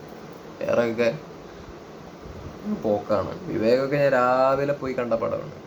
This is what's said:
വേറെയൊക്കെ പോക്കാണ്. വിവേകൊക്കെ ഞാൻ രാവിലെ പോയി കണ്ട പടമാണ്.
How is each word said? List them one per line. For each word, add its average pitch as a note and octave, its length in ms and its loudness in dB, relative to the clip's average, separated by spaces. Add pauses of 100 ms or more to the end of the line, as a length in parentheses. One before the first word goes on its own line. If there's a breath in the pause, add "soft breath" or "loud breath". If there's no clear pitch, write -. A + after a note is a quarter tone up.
(600)
വേറെയൊക്കെ A#2 580 2 (1700)
പോക്കാണ്. G#2 480 2 (180)
വിവേകൊക്കെ C3 460 4
ഞാൻ C#3+ 120 4
രാവിലെ C3 640 4
പോയി C3 200 -4
കണ്ട A#2+ 220 0
പടമാണ്. G2+ 380 -2 (140)